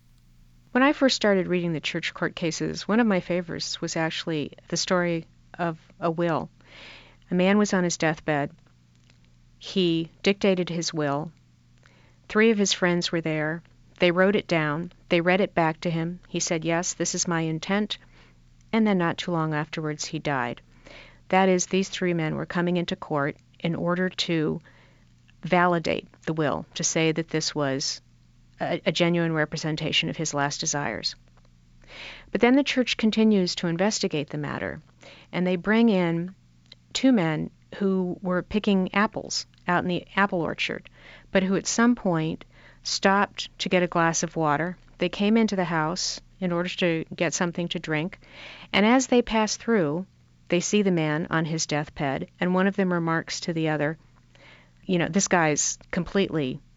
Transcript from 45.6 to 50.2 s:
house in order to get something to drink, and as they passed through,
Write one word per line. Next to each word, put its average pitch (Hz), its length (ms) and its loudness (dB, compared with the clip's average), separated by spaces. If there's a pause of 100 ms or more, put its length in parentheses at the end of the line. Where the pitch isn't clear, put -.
house 165 560 -2 (200)
in 185 120 -2
order 175 180 -2
to 165 360 0 (100)
get 165 180 -2
something 175 360 -2
to 175 100 -6
drink, 160 400 -4 (540)
and 196 120 4
as 254 220 4
they 247 140 4
passed 220 400 -2
through, 185 440 0 (440)